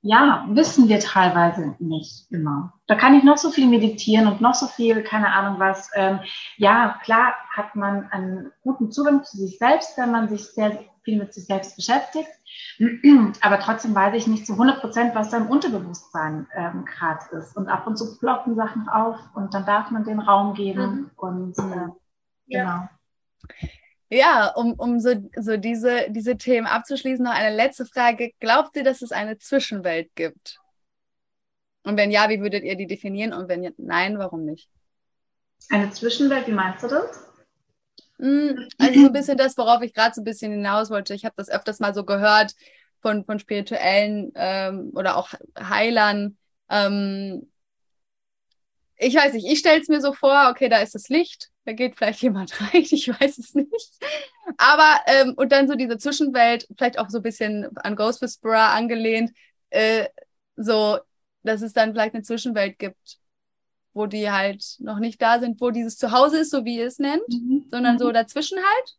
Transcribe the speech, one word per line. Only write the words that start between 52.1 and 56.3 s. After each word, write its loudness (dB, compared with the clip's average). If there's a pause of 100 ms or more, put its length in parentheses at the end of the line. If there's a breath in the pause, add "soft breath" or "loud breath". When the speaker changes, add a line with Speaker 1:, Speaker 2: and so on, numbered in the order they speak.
Speaker 3:
jemand -2
<laughs> -12
rein, -6 (220)
ich 0
weiß -2
es -14
nicht. -4 (580 loud breath)
Aber, 6
ähm, 4
und 0
dann 6
so -2
diese -4
Zwischenwelt, 0